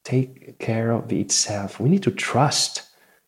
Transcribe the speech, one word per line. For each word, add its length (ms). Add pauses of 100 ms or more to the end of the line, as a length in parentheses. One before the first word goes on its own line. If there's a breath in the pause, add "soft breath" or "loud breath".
take 540
care 340
of 200
itself. 680
We 80
need 160
to 60
trust. 720 (460 soft breath)